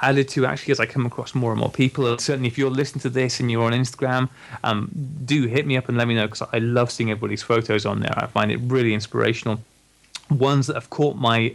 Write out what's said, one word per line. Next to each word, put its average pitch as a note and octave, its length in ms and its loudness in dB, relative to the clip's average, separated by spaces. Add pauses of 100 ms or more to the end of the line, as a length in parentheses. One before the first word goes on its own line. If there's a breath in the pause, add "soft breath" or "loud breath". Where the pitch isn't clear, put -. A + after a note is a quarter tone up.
added C#3 280 4
to, C3 180 2
actually, C#3+ 260 -2
as B2+ 80 2
I A2+ 60 2
come C3 180 -2
across A#2+ 300 -6
more A#2+ 180 0
and A2 80 -2
more A#2 100 0
people. C3 360 0
And A#2 120 0
certainly, C3 300 -2
if A#2 80 -4
you're C3+ 140 2
listening C3+ 320 -2
to C3 80 -2
this B2+ 300 0
and A#2+ 100 0
you're A#2 140 2
on A#2 80 2
Instagram, B2+ 580 0 (320 loud breath)
um, A2 280 -2 (360)
do C#3 220 2
hit C#3+ 180 0
me C3+ 100 0
up B2+ 140 -2
and A#2+ 80 0
let A#2 100 2
me A#2 60 2
know, A2 140 2
'cause - 220 -10
I A#2 100 0
love A#2+ 300 2
seeing A2+ 200 -2
everybody's G#2+ 320 -4
photos A2+ 420 0
on G#2 160 -2
there. - 160 -2
I - 100 -2
find G#2+ 240 0
it A#2 120 -2
really B2 320 2
inspirational. A2+ 680 -2 (680)
Ones C3+ 380 4
that D3+ 60 -4
have - 160 -8
caught C#3+ 260 0
my A2+ 380 2